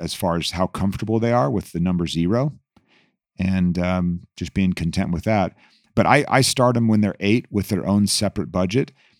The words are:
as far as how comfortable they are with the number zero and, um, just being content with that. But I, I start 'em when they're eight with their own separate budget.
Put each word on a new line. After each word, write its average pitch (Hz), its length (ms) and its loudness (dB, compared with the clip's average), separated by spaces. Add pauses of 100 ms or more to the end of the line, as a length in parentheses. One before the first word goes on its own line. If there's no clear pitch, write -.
as 82 140 -6
far 85 220 0
as 82 140 -4
how 90 160 0
comfortable 107 540 -2
they 117 120 0
are 127 160 2
with 117 240 -4
the 87 80 -6
number 87 280 0
zero 101 440 0 (840)
and, 92 400 0
um, 87 440 -2 (140)
just - 180 -10
being 95 180 0
content 85 400 -4
with 85 120 -6
that. 101 300 0 (400)
But 113 120 2
I, 135 220 4
I 131 120 4
start 127 360 2
'em 117 120 2
when 107 120 4
they're 104 200 0
eight 104 300 2
with 101 180 -2
their - 180 -2
own 101 200 4
separate 98 460 -4
budget. 95 400 -2 (280)